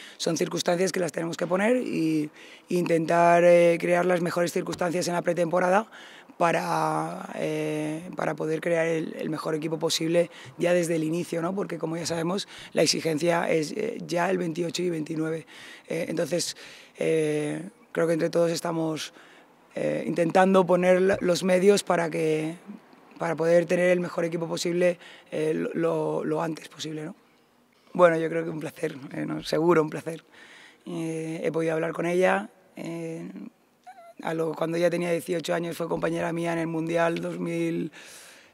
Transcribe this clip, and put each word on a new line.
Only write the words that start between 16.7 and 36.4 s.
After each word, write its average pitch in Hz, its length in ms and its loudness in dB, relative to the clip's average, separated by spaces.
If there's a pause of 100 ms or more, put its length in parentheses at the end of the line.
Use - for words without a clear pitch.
eh, 156 720 0 (200)
creo 165 160 0
que 165 60 2
entre 165 160 0
todos 170 220 2
estamos, 160 640 -4 (600)
eh, 151 320 -2
intentando 185 600 4
poner 180 340 4
la, 190 220 2
los 175 200 0
medios 190 400 4
para 170 280 0
que, 160 460 -2 (640)
para 165 160 -2
poder 170 300 4
tener 180 240 2
el 180 120 4
mejor 170 260 -2
equipo 165 200 -4
posible, 175 520 0 (320)
eh, 156 240 0
lo, 170 180 -2
lo, 160 520 -2
lo 156 180 -2
antes 165 260 -6
posible, 151 380 -10
¿no? 185 100 -12 (800)
Bueno, 170 240 6
yo 160 100 -2
creo 165 160 -4
que 165 60 -6
un 160 100 -8
placer, 156 340 -6 (200)
eh, 151 100 -6
¿no? - 180 -6
Seguro 160 380 4
un 151 80 0
placer. 160 340 -8 (600)
Eh, 160 580 -6
he 160 80 0
podido 160 220 -2
hablar 160 220 -2
con 170 100 -4
ella. 185 460 2 (260)
Eh, 165 540 -10 (920)
a 165 100 -2
lo, 160 220 -2
cuando 165 240 -2
ella 175 100 4
tenía 175 220 0
dieciocho 170 420 -2
años 170 240 -2
fue 170 120 -4
compañera 170 440 -2
mía 170 220 -2